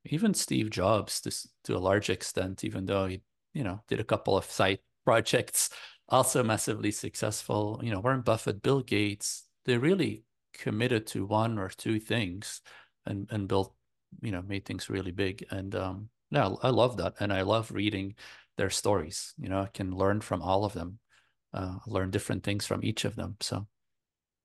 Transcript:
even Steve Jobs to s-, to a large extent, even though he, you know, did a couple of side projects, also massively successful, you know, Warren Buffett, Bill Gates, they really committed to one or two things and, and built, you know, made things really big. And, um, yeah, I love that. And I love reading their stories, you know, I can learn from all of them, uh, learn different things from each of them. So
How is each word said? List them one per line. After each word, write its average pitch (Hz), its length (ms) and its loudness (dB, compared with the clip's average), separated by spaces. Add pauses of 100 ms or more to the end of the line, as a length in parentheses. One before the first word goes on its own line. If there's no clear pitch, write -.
even 185 260 2
Steve 117 380 0
Jobs 101 500 2
to - 80 -6
s-, - 200 -8 (160)
to 110 120 0
a - 20 0
large 95 300 4
extent, 95 560 -2
even 98 220 -4
though 98 200 2
he, 95 140 -4 (320)
you 147 120 -4
know, 98 220 -4
did 110 140 -2
a 107 40 -2
couple 104 300 2
of 92 120 2
side 98 320 2 (260)
projects, - 640 2 (400)
also 127 340 4
massively 110 480 0
successful, 107 920 -2
you 117 80 -2
know, 95 100 -2
Warren 127 220 2
Buffett, 113 400 0
Bill 135 180 4
Gates, 104 680 -2 (200)
they 123 100 4
really 135 480 2 (300)
committed 113 540 0
to 101 180 -4
one 110 320 2
or 95 100 -4
two 110 320 -2
things 104 600 -4 (420)
and, 101 260 -6
and 101 160 -2
built, 98 280 2 (480)
you 120 100 -4
know, 87 80 -4
made 98 240 -6
things - 240 -8
really 95 240 -4
big. 98 380 -2
And, 98 240 -6
um, 95 340 -4 (220)
yeah, 139 180 4 (140)
I 127 80 4
love 117 260 4
that. 90 240 -2
And 104 100 0
I 95 120 2
love 110 300 2
reading 98 420 -2 (420)
their 98 140 2
stories, 92 640 0
you 92 140 -6
know, 95 100 0
I 98 140 -2
can 92 200 -4
learn 98 280 4
from 90 180 -2
all 95 240 4
of 98 80 0
them, 90 260 -8 (560)
uh, 95 220 -4 (100)
learn 95 240 0
different 101 340 -2
things 101 220 0
from - 180 0
each 110 200 -2
of 107 120 -4
them. 95 240 -6
So 101 260 -4 (800)